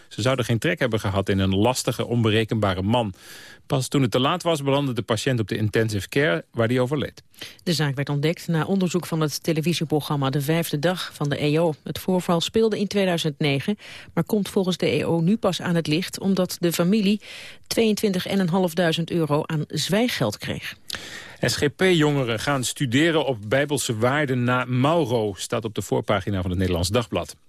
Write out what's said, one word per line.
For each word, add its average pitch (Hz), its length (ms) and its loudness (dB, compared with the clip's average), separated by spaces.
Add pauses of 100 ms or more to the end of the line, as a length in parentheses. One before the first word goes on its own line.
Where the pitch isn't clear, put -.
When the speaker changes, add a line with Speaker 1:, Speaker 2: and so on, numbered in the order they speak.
Speaker 1:
Ze - 140 -8
zouden 127 240 2
geen 113 140 0
trek 160 200 0
hebben 110 200 0
gehad 98 300 -2
in 98 100 2
een 95 160 2
lastige, 117 500 0
onberekenbare 110 760 2
man. 107 320 0 (540)
Pas 135 200 0
toen 143 140 2
het 113 100 2
te 127 80 2
laat 151 240 0
was, 160 200 0
belandde 139 300 2
de 113 80 -4
patiënt 120 380 0
op 101 80 -2
de - 100 -2
intensive 107 520 0
care, 156 420 0
waar 113 160 0
hij 123 120 2
overleed. 127 440 -2 (400)
Speaker 2:
De 175 100 0
zaak 143 220 0
werd 139 140 -6
ontdekt 147 380 -2
na 160 180 0
onderzoek 185 400 0
van 165 140 -2
het 151 240 -2
televisieprogramma 151 840 0
De 143 120 0
Vijfde 156 380 0
Dag 170 340 -2
van 147 160 -2
de - 140 -2
E 151 160 2
O. 165 140 2 (100)
Het - 160 -8
voorval 180 420 0
speelde 220 380 2
in 202 80 0
tweeduizend 175 520 0
negen, 143 380 0 (360)
maar 170 100 0
komt 202 260 0
volgens 185 280 0
de 165 220 0
E - 60 -2
O 165 140 0
nu 185 180 2
pas 185 240 -2
aan 175 140 0
het 160 120 0
licht... 156 320 -2
omdat 185 400 0
de 170 120 2
familie 196 500 2 (460)
tweeëntwintig 208 600 0
en 196 120 0
een 180 100 2
half 180 240 2
duizend 165 380 0
euro 156 340 0
aan 151 220 -2
zwijggeld 160 680 0
kreeg. - 380 -8 (720)
Speaker 1:
S 117 100 0
G 147 200 0
P-jongeren 147 640 4
gaan 139 240 0
studeren 147 600 2
op 127 120 -2 (100)
bijbelse 135 500 0
waarden 131 460 2
na 123 220 0
Mauro... 123 720 2
staat 113 280 -4
op 104 100 -6
de 117 60 -4
voorpagina 104 600 0
van 90 80 -2
het 90 100 -2
Nederlands 87 300 2
Dagblad. 101 460 -2 (140)